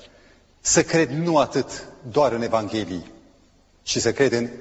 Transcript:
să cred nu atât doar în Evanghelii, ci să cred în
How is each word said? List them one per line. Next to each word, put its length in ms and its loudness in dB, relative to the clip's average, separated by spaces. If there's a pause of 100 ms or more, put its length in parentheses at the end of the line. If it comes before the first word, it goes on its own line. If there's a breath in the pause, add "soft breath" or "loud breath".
(600 soft breath)
să 220 2
cred 260 2
nu 280 0
atât 500 0 (240)
doar 200 4
în 100 -2
Evanghelii, 680 -4 (720)
ci 140 -4
să 160 2
cred 180 4
în 180 0 (120)